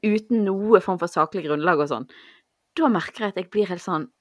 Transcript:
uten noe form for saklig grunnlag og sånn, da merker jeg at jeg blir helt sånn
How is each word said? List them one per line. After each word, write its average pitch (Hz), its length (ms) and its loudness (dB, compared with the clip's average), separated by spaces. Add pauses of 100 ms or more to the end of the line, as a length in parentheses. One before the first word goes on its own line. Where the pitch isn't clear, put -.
uten 214 400 0
noe 196 380 4
form 185 180 -4
for 170 100 -4
saklig 160 360 -2
grunnlag 151 340 0
og 143 80 -2
sånn, 120 160 -6 (720)
da 320 160 2
merker 196 320 -4
jeg 196 80 -4
at - 80 -6
jeg 180 120 -12
blir 208 180 0
helt 175 120 -8
sånn 156 240 -6 (140)